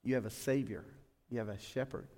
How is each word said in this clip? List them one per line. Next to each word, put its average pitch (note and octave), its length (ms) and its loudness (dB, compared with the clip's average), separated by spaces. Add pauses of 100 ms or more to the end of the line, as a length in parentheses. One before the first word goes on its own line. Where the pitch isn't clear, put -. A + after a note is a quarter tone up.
You C3 120 4
have A2+ 100 2
a G#2+ 60 -2
Savior. C3+ 520 2 (460)
You A#2+ 100 0
have G#2+ 100 0
a G#2 100 -6
shepherd. - 480 -4 (100)